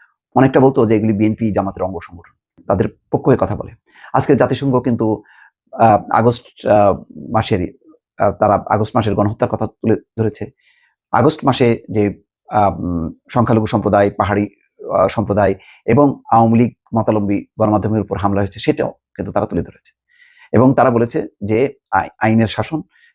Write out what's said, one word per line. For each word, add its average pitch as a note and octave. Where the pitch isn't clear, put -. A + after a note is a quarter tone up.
অনেকটা C3
বলতো C3+
যে A2
এগুলি G#2+
বিএনপি A2
জামাতের F#2+
অঙ্গ F#2
সংগঠন, -
তাদের G2+
পক্ষ C#3
হয়ে B2+
কথা G2
বলে। -
আজকে C3+
জাতিসংঘ B2+
কিন্তু, A2+
আহ, G#2+
আগস্ট, -
আহ, G2+
মাসের, G#2+
আহ, G2+
তারা G2+
আগস্ট G#2+
মাসের G#2+
গণহত্যার A2
কথা G#2
তুলে G#2+
ধরেছে। G#2+
আগস্ট C3
মাসে A#2+
যে, G#2
আহ, G2
উম, E2
সংখ্যালঘু A2
সম্প্রদায়, G2+
পাহাড়ি, G2+
আহ, G2
সম্প্রদায় G2
এবং C#3
আওয়ামী A2+
লীগ -
মতাবলম্বী G#2
গণমাধ্যমের G#2+
উপর G2+
হামলা G2
হয়েছে, G2+
সেটাও -
কিন্তু G2+
তারা G#2
তুলে F2
ধরেছে। -
এবং C3
তারা C3
বলেছে A#2+
যে A2
আই-, F#2+
আইনের A2+
শাসন A2+